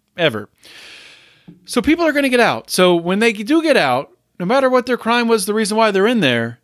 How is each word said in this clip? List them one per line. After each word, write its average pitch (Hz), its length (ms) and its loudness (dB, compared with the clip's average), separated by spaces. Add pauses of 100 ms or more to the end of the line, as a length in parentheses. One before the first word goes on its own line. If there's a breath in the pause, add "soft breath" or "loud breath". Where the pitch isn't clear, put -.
(180)
ever. 117 320 -2 (1160 loud breath)
So - 160 -4
people 339 240 0
are 311 60 0
gonna 277 180 0
get 247 100 0
out. 156 300 0
So 180 260 2
when 175 220 -2
they 233 160 2
do 226 300 -2
get 302 120 2
out, 139 360 0 (280)
no 175 60 -6
matter 262 240 0
what 254 160 0
their 247 120 -2
crime 233 300 -2
was, 226 200 0
the 208 80 -2
reason 214 220 -2
why 220 120 2
they're 190 160 0
in 240 140 0
there, 120 440 -2